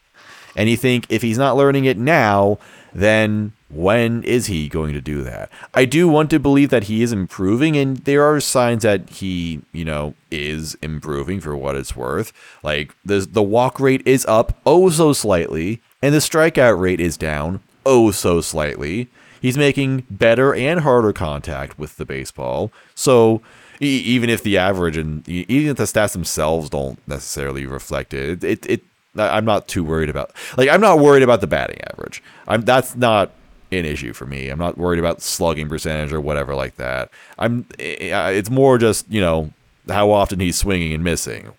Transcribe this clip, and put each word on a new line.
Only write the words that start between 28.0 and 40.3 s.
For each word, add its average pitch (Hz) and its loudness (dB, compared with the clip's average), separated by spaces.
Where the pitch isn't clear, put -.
it, 71 -6
it, - -4
it, 101 -4
it, - -2
I, 104 0
I'm 110 -2
not 104 0
too 90 -4
worried 80 -2
about, 69 -8
like, 131 4
I'm 170 4
not 196 6
worried 143 8
about 120 4
the 92 -2
batting 58 -4
average. - -14
I'm, 113 0
that's 123 2
not 113 2
an 90 -2
issue 69 -6
for - -16
me. 67 -10
I'm 67 -8
not 87 -4
worried 87 0
about 82 -2
slugging 78 -4
percentage 76 -6
or 78 -4
whatever 71 -4
like 67 -8
that. 64 -8
I'm, 120 -4
i-, 80 -10
i-, 95 0
it's 101 -2
more 135 4
just, 113 2
you 107 -2
know, 80 0
how 104 2
often 101 2